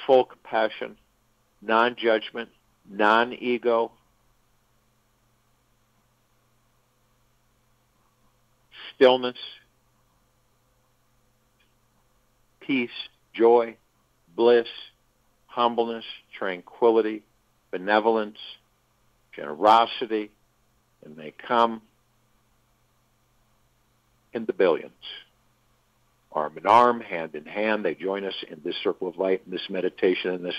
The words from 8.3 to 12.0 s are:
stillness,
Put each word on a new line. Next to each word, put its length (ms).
stillness, 420